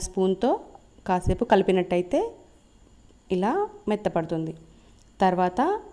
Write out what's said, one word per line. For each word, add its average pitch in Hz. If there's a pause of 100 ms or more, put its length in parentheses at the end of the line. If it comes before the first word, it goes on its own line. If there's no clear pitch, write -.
స్పూన్తో 190 (580)
కాసేపు 180
కలిపినట్టయితే 185 (1120)
ఇలా 196 (380)
మెత్తపడుతుంది. 165 (720)
తర్వాత 180 (320)